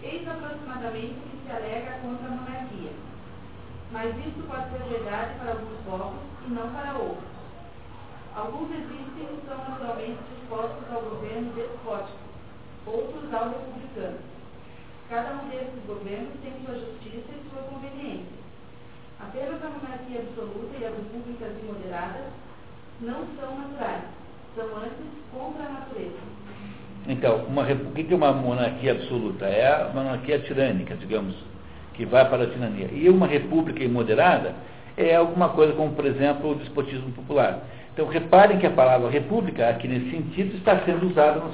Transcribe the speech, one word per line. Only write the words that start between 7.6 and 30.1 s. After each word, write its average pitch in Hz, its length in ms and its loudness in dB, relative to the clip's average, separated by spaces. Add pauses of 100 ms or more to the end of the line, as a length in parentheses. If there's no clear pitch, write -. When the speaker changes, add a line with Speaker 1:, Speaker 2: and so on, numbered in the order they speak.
Speaker 1:
Alguns 233 340 -6
existem 285 560 -8
e 302 140 -10 (100)
são 269 80 -8
naturalmente 240 600 -8 (180)
dispostos 226 560 -6
ao 233 80 -4
governo 220 540 -6
despótico, 220 760 -8 (560)
outros 277 480 -4
ao 226 160 0
republicano. - 800 -8 (800)
Cada 285 240 -2
um 285 160 -8
desses 254 380 -8
governos 202 420 -8 (140)
tem 254 100 -10 (100)
sua 254 120 -8
justiça 220 580 -12
e 285 160 -14
sua 269 140 -12
conveniência. 269 760 -10 (840)
Apenas 262 460 -8
a 302 40 -6
monarquia 254 500 -10
absoluta 226 600 -10
e 233 60 -6
as 214 80 -6
repúblicas 220 580 -10 (120)
imoderadas 180 640 -8 (720)
não 247 240 -6 (160)
são 269 160 -8
naturais, 208 460 -6 (520)
são 220 220 -6
antes 240 320 -10 (240)
contra 294 320 -8
a 294 40 -6
natureza. 254 520 -8 (840)
Speaker 2:
Então, 127 380 4
uma 131 200 2
repu-, 135 240 0
o - 40 -8
que 156 100 -2
que 156 100 4
é - 20 8
uma 151 160 8
monarquia 123 600 2
absoluta? 104 560 0
É 107 200 6
a 151 240 4
monarquia 135 500 0